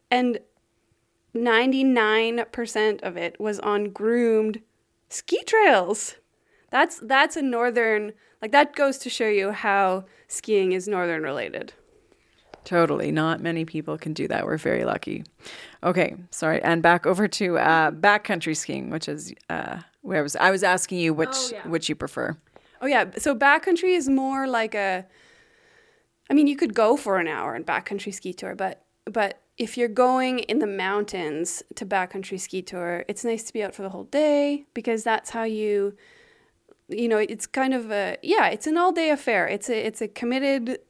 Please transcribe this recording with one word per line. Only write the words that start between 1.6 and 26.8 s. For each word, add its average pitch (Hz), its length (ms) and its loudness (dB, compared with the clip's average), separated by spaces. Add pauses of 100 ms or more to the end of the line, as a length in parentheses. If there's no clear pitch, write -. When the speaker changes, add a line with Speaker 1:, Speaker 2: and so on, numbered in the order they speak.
Speaker 1:
percent 214 520 -2
of 175 140 -6
it 170 220 -6
was 214 200 -4
on 208 320 -2
groomed 220 680 2 (480)
ski - 340 -4
trails. 226 720 4 (560)
That's, 277 320 2
that's 269 340 2
a 302 60 -2
northern, 233 680 0 (280)
like, 220 100 -8
that 285 240 6
goes 277 220 2
to 254 140 -10
show 226 180 0
you 202 220 2
how 196 540 2 (220)
skiing 190 440 0
is 185 160 -2
northern 175 340 0
related. 135 520 -6 (920)
Speaker 2:
Totally. 160 480 0
Not 156 300 0
many 165 220 -4
people 160 320 -8
can 156 180 -8
do 143 140 -6
that. - 160 -2
We're - 140 -2
very - 280 -2
lucky. - 380 -6 (600)
Okay, 175 320 0 (160)
sorry. 160 320 -2
And 165 180 2
back 170 240 6
over 190 220 2
to, 180 320 0
uh, 160 320 4
backcountry 180 640 0
skiing, 135 320 -8
which 156 180 -8
is, 156 280 -10 (160)
uh, - 300 -8 (200)
where 185 160 -4
I 147 60 0
was, 143 120 -6
I 180 140 4
was 190 140 0
asking 180 340 2
you 165 160 2
which, 156 180 0
Speaker 1:
Oh, 254 220 -4
yeah. 196 140 -12
Speaker 2:
which 165 220 -2
you 156 60 -2
prefer. 143 400 -6 (460)
Speaker 1:
Oh, 254 60 -2
yeah. 220 320 2
So 285 160 0
backcountry 320 600 4
is 277 140 0
more 269 380 0
like 226 260 -2
a, 190 320 -2 (1200)
I 269 60 -4
mean, 294 140 6
you 285 100 0
could 262 160 0
go 226 240 4